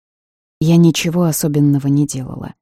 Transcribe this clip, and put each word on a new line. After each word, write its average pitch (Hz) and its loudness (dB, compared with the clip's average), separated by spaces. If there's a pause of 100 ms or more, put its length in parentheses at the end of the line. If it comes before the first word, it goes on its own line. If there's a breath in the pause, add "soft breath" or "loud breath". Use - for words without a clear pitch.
(600)
Я 165 2
ничего 170 2
особенного 147 0
не 143 0
делала. - -12